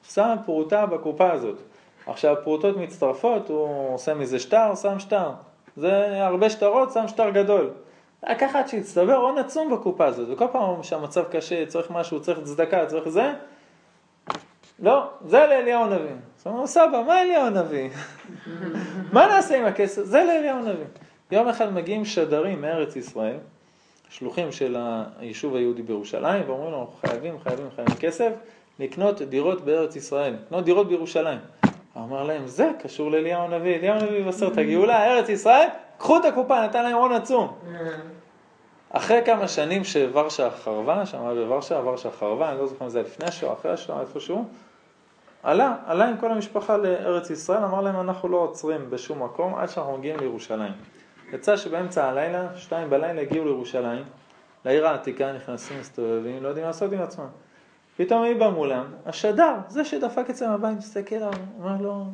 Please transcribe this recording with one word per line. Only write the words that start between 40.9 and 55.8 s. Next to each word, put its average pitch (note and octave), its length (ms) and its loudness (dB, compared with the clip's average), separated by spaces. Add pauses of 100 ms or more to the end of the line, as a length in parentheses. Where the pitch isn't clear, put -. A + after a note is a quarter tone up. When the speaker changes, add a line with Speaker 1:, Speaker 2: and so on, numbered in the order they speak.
Speaker 1:
שם C3 160 -10
היה A#2+ 120 -4 (120)
בוורשה, C#3 300 -2 (100)
ורשה B2 260 -4
חרבה, A#2 400 -2
אני C3+ 80 -6
לא C#3 80 -2
זוכר C3+ 180 -8
אם B2 40 -8
זה A#2 100 -2
היה G#2+ 80 -4
לפני - 180 -10
השואה, E3 280 -4
אחרי - 180 -4
השואה, D#3 300 -6
איפשהו, D#3+ 440 -6 (960)
עלה, A#3 320 2 (100)
עלה F3+ 220 2
עם A3+ 100 -2
כל A3+ 140 -2
המשפחה G#3+ 460 -2
לארץ F3+ 520 0
ישראל, F3+ 340 -2
אמר F#3+ 180 -2
להם, G3 180 -2
"אנחנו F#3 300 -4
לא F3+ 80 2
עוצרים D#3 520 -2
בשום C#3+ 340 -8
מקום E3+ 320 -4
עד F3 140 -4
שאנחנו C#3 280 -6
מגיעים D3 220 -6
לירושלים." A2 520 -6 (640)
יצא G3+ 240 2
שבאמצע F3 520 -2
הלילה, E3+ 460 -2
שתיים E3 340 -8
בלילה, C#3 320 0
הגיעו D3+ 240 -2
לירושלים, B2+ 580 -2 (600)
לעיר D3+ 220 4
העתיקה, C3+ 460 -2
נכנסים, B2+ 460 -12
מסתובבים, A#2+ 640 -6